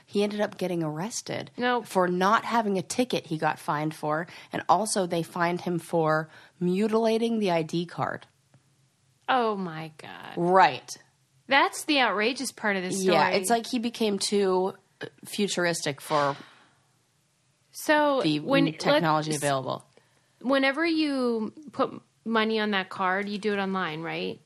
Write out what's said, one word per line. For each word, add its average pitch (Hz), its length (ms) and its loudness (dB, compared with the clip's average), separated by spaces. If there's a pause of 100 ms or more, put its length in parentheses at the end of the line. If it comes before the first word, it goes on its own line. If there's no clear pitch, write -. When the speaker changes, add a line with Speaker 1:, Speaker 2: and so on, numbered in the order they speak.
Speaker 1:
He - 180 -2
ended 208 180 -4
up 208 180 -4
getting 180 240 -2
arrested 156 760 -6
Speaker 2:
Nope. 247 300 -2
Speaker 1:
for 185 220 2
not 185 360 2
having 214 320 0
a 180 60 0
ticket - 440 -2
he 160 120 -4
got 156 180 0
fined 156 380 -4
for, 156 320 -4 (260)
and - 160 -4
also 190 380 2
they 170 160 -2
fined 175 380 -2
him 175 180 -2
for 156 500 0 (300)
mutilating 220 800 2
the 202 100 2
I 165 140 2
D 170 240 -4
card. - 400 -6 (1000)
Speaker 2:
Oh, 233 280 2
my 160 420 -8
God. - 380 -16
Speaker 1:
Right. 175 600 4 (540)
Speaker 2:
That's 302 360 2
the 285 160 2
outrageous 226 500 0
part 208 240 -2
of 185 80 -2
this 185 180 -4
Speaker 1:
Yeah, 170 260 6
Speaker 2:
story. 190 120 2
Speaker 1:
it's 190 100 -2
like 233 180 2
he 254 120 -2
became 220 400 -2
too, 190 540 0 (280)
uh, - 40 -12 (200)
futuristic 170 760 -2
for 143 340 0 (1400)
Speaker 2:
So 294 500 2
Speaker 1:
the 151 180 0
Speaker 2:
when, 160 340 2
Speaker 1:
technology 156 580 2
Speaker 2:
let's 143 120 -4
Speaker 1:
available. 135 420 -2 (560)
Speaker 2:
Whenever 269 440 2
you 269 680 0 (180)
put - 300 -4 (240)
money 220 340 0
on 214 120 -2
that 190 180 -2
card, 196 400 -2
you 208 80 -6
do 208 160 -2
it 202 60 -2
online, 185 420 -4
right? 165 440 -8